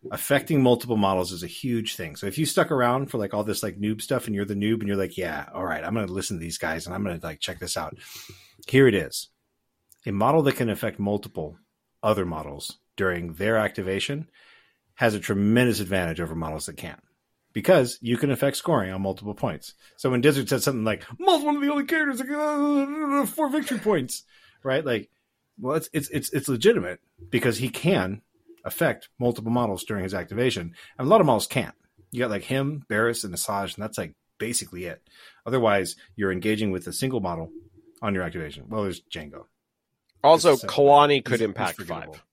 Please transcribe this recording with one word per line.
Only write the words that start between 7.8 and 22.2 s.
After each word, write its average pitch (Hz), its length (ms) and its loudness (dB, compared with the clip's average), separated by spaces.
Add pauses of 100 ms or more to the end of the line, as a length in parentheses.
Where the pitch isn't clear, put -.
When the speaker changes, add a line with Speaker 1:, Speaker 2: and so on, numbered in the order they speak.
Speaker 1:
Here 135 200 8
it 107 80 6
is. 78 340 -4 (760)
A 113 60 -6
model 123 320 4
that 135 140 2
can 120 120 0
affect 104 300 -4
multiple 101 580 -4 (440)
other 104 240 2
models 73 540 -10 (180)
during 87 380 -2
their 104 200 0
activation 107 760 -2 (680)
has 117 200 4
a 98 60 -4
tremendous 107 580 2
advantage 90 400 -2
over 82 160 -6
models 78 300 -6
that 78 100 -12
can't, - 260 -14 (520)
because 131 480 4
you 117 160 0
can 143 120 0
affect 139 280 0
scoring 113 340 0
on 95 100 -6
multiple 98 320 -4
points. 92 400 -6 (220)
So - 140 -2
when 123 100 2
Dizzard 135 300 4
said 123 140 0
something 127 200 0
like, 107 220 -2 (120)
"Maul's 349 280 4
one 294 100 0
of 285 60 -4
the 285 100 2
only 285 140 0
characters 294 320 0
that 254 100 -6